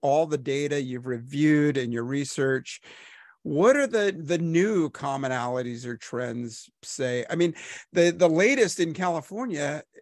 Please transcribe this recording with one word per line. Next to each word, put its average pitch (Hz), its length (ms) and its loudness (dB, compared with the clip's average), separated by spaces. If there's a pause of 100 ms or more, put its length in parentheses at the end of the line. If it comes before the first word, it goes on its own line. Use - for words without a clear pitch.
all 147 240 2
the 151 100 -2
data 143 420 -2
you've 127 280 -8
reviewed 143 720 2
and 123 140 -2
your 117 140 -2
research, 135 720 -2 (640)
what 180 340 4
are 277 120 2
the, 202 280 0
the 165 220 -2
new 170 540 2
commonalities 127 920 -4
or 120 140 -8
trends, 120 720 -8 (140)
say? 123 440 -4
I 170 80 -4
mean, 170 200 2 (360)
the, 175 200 6
the 175 180 4
latest 202 500 4
in 165 140 0
California, 170 880 -4 (200)